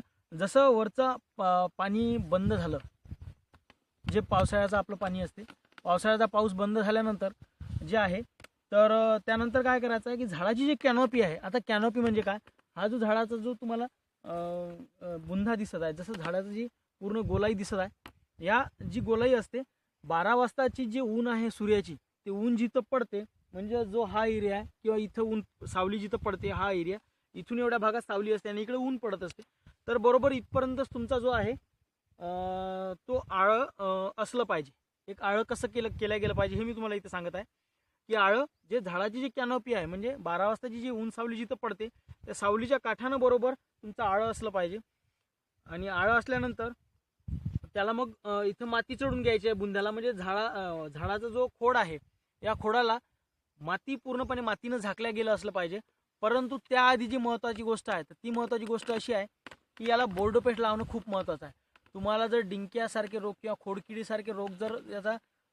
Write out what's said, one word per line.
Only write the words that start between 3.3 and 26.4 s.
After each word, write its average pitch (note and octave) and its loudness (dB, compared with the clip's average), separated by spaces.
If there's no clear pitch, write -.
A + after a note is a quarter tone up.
जे G#3 4
पावसाळ्याचं G3+ 2
आपलं G3 -2
पाणी F#3 -4
असते, F3+ -8
पावसाळ्याचा G#3+ 4
पाऊस G#3+ 2
बंद G3+ 0
झाल्यानंतर G#3+ 2
जे G3 0
आहे, G3 2
तर, - 4
अ, A3 4
त्यानंतर A3+ 2
काय B3+ 4
करायचं A#3 -2
आहे B3 -4
की B3 -2
झाडाची G#3 0
जी D4 4
कॅनॉपी B3 4
आहे, E3+ 4
आता F#3+ -2
कॅनॉपी A3 2
म्हणजे A3 4
काय? G3+ -2
हा F#3+ 0
जो A#3+ -2
झाडाचा A3 0
जो A#3 -4
तुम्हाला, A#3 -4
अ, - -8
अ, F3 -8
बुंधा F#3+ -2
दिसत G3 -4
आहे, D#3+ -2
जसं E3+ -10
झाडाचं F#3 -4
जी A3+ -6
पूर्ण G3+ -4
गोलाई G#3 2
दिसत G3+ -4
आहे, F#3+ -6
या A3+ 4
जी A3+ -2
गोलाई A3+ 4
असते, A#3 -2
बारा E3 2
वाजताची B3+ 0
जी A#3 -2
ऊन A#3 0
आहे A3+ 0
सूर्याची, G3+ 0
ते - -16
ऊन A3 0
जिथं A#3 0
पडते, G#3+ -2
म्हणजे G#3 -2
जो G#3+ 0
हा G#3 0
एरिया G#3 0
आहे G#3+ -6
किंवा A3 2
इथं A3 -4
ऊन, A3 -2
सावली F#3+ -2
जिथं G3+ -4
पडते, G3+ -4